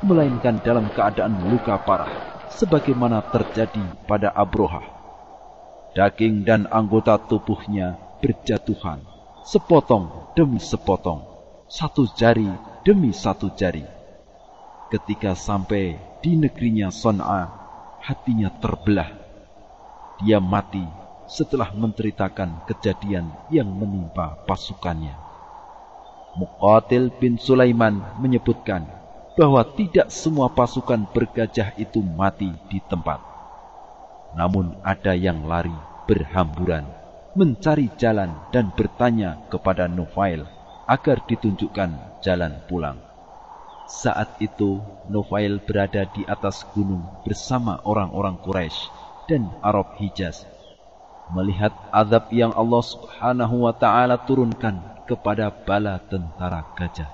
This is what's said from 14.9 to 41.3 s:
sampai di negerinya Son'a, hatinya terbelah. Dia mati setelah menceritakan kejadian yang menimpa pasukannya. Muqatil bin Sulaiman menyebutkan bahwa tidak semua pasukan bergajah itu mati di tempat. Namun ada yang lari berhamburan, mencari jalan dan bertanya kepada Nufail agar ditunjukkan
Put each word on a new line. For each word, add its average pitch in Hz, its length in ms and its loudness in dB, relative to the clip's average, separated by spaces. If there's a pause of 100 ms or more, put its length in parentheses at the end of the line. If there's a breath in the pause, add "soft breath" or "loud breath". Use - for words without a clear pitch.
sampai 95 640 -2 (240)
di 160 160 2
negerinya 113 480 0
Son'a, 92 640 -2 (520)
hatinya 113 560 -2
terbelah. - 520 0 (1080)
Dia 104 240 4
mati 98 400 -2 (400)
setelah 127 480 -2
menceritakan 101 960 -4
kejadian 95 640 -4 (160)
yang 139 240 0
menimpa 92 720 -6
pasukannya. 82 720 -6 (1200)
Muqatil 110 800 4
bin 120 240 2
Sulaiman 113 800 4
menyebutkan 117 640 0 (560)
bahwa 139 240 8 (100)
tidak 196 380 2
semua 147 400 0
pasukan 120 640 0
bergajah 113 640 -2
itu 107 240 -2
mati 95 480 -2 (160)
di 98 180 -6
tempat. 80 380 -4 (1120)
Namun 87 480 0
ada 95 320 0
yang 87 320 -2
lari 85 260 -2 (320)
berhamburan, 85 800 0 (480)
mencari 151 540 2 (100)
jalan 101 380 0 (160)
dan 117 240 2
bertanya 110 720 0
kepada 90 400 -2
Nufail 87 560 -2 (420)
agar 131 380 2
ditunjukkan 95 960 -4